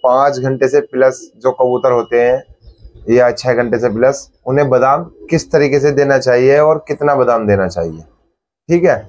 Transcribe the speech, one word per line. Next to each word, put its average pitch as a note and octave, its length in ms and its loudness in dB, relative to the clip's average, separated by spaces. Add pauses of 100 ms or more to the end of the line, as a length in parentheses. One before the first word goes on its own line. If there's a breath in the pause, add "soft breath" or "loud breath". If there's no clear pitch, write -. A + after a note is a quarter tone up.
पाँच C3 340 0
घंटे C3 300 -2
से C#3+ 140 0
plus B2+ 380 -2 (160)
जो B2+ 160 -2
कबूतर B2+ 400 0
होते A#2+ 280 -2
हैं B2 220 0 (680)
या B2 220 4
छः B2 220 -4
घंटे A#2 240 -2
से A#2+ 120 -2
plus, B2 380 -2 (180)
उन्हें C#3 220 0
बादाम C3 360 2 (260)
किस E3 220 -4
तरीके D3 280 2
से D3 120 0
देना C#3 260 2
चाहिए B2+ 420 2
और D#3 280 2
कितना D3 260 -2
बादाम A#2+ 320 0
देना G2 220 0
चाहिए, E2 320 -8 (680)
ठीक E3+ 160 0
है? C#3+ 120 2 (120)